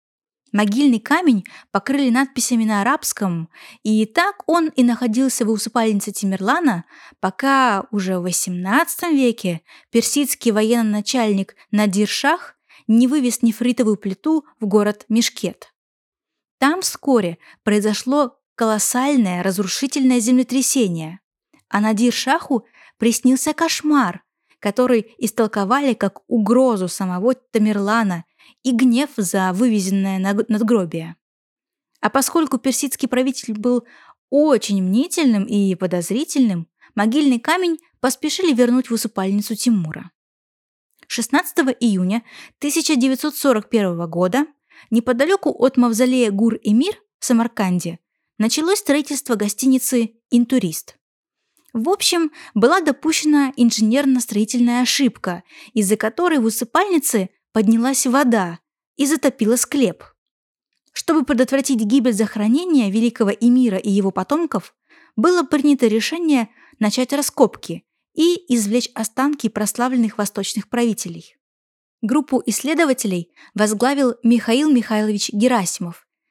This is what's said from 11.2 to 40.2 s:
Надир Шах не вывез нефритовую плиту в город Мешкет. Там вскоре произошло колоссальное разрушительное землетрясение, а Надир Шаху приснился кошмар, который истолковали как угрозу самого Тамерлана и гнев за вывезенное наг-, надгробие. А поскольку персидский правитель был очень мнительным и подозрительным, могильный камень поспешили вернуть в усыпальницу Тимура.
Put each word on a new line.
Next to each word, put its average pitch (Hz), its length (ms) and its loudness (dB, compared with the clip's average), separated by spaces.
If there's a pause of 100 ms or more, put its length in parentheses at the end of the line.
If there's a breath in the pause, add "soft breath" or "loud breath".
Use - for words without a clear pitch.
Надир 208 380 0
Шах - 460 -4 (340 soft breath)
не 233 180 6
вывез 247 340 0
нефритовую 233 560 0
плиту 294 480 -2 (160 soft breath)
в 220 40 -6
город 208 440 0
Мешкет. - 640 -4 (840)
Там 302 220 0
вскоре 220 580 -2 (260 soft breath)
произошло 214 720 0 (180)
колоссальное 220 880 0
разрушительное 247 800 0
землетрясение, 233 960 0 (480 soft breath)
а 208 140 -2
Надир 220 320 2
Шаху - 520 -2 (320 soft breath)
приснился 254 560 0
кошмар, 294 720 0 (360)
который 240 580 0
истолковали 220 800 0
как - 320 -4
угрозу 226 600 2
самого 190 480 -2
Тамерлана 208 880 -2 (400 soft breath)
и 262 80 -2
гнев 247 460 2
за 185 340 -2
вывезенное 196 680 0
наг-, 202 300 -2
надгробие. 185 720 -2 (840)
А 214 100 -2
поскольку 277 480 -2
персидский 262 520 -4
правитель 254 440 -4
был 233 320 -2 (440 soft breath)
очень 262 520 2
мнительным 226 600 2
и 196 320 0
подозрительным, 185 920 -2 (260 soft breath)
могильный 240 440 2
камень 339 400 -2 (200 soft breath)
поспешили 302 540 -2
вернуть 247 360 2
в 233 40 -4
усыпальницу 202 640 -4
Тимура. 185 560 -2 (1000)